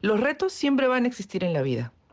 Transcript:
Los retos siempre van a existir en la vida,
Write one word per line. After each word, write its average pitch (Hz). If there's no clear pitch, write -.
Los 208
retos 302
siempre 269
van 254
a -
existir 196
en 175
la 139
vida, 120